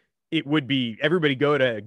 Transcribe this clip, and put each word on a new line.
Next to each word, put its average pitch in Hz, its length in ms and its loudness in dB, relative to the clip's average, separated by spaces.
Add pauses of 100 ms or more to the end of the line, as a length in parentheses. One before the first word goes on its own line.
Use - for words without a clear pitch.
(320)
it 151 140 -2
would 147 200 0
be 120 340 -2
everybody 151 360 2
go 147 200 2
to, 123 240 0
<laughs> 104 60 -14